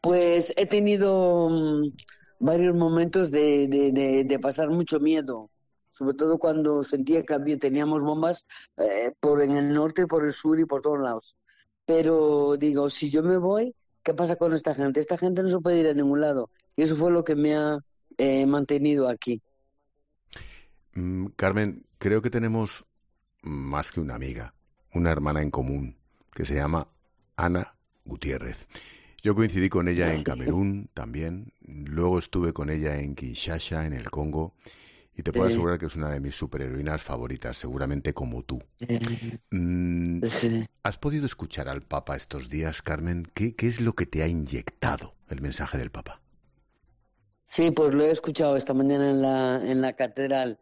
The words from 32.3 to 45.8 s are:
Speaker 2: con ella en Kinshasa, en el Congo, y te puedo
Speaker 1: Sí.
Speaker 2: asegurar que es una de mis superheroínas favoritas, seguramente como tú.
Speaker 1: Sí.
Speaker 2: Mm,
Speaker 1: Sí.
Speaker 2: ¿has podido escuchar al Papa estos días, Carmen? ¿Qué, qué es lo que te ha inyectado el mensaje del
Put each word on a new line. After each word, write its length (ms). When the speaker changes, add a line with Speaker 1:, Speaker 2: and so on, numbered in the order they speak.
Speaker 2:
con 180
ella 280
en 160
Kinshasa, 720
en 80
el 160
Congo, 440
y 80
te 100
puedo 160
Speaker 1:
Sí. 40
Speaker 2:
asegurar 260
que 80
es 100
una 140
de 100
mis 140
superheroínas 680
favoritas, 540
seguramente 580
como 280
tú. 200
Speaker 1:
Sí. 600
Speaker 2:
Mm, 760
Speaker 1:
Sí. 420
Speaker 2:
¿has 160
podido 280
escuchar 420
al 140
Papa 340
estos 320
días, 340
Carmen? 520
¿Qué, 200
qué 140
es 120
lo 140
que 120
te 160
ha 60
inyectado 840
el 120
mensaje 380
del 120